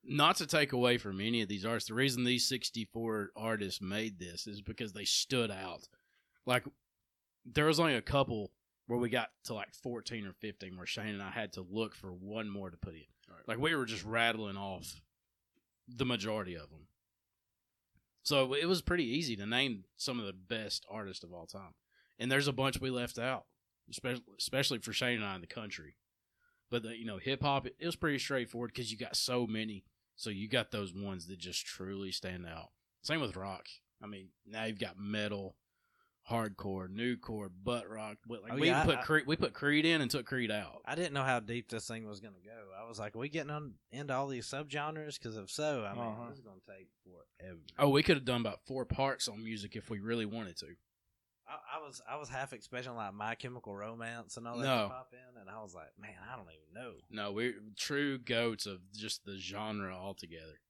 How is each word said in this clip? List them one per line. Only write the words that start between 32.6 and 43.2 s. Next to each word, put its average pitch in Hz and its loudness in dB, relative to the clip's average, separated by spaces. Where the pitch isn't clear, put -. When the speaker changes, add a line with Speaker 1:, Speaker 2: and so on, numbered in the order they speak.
Speaker 1:
Same 156 0
with 101 -2
rock. 95 -6
I 107 -12
mean, 95 -12
now 110 -4
you've 110 -2
got 101 -4
metal, 101 -2
hardcore, 98 -2
newcore, 110 -2
butt 98 -2
rock. 107 -8
But, 113 -8
like, 117 -6
Speaker 3:
Oh, - 0
Speaker 1:
we 156 6
Speaker 3:
yeah, 156 6
Speaker 1:
put 147 6
Speaker 3:
I 127 -2
Speaker 1:
Cre-, 156 4
we 156 4
put - 0
Creed 147 4
in 165 6
and 123 2
took 127 0
Creed 123 0
out. 104 -2
Speaker 3:
I 135 -2
didn't 156 0
know 139 2
how 131 4
deep 113 -4
this 113 -4
thing 113 -6
was 104 -8
gonna 98 -18
go. 107 -16
I 110 -10
was 110 -10
like, 107 -6
"Are 113 -6
we 135 -2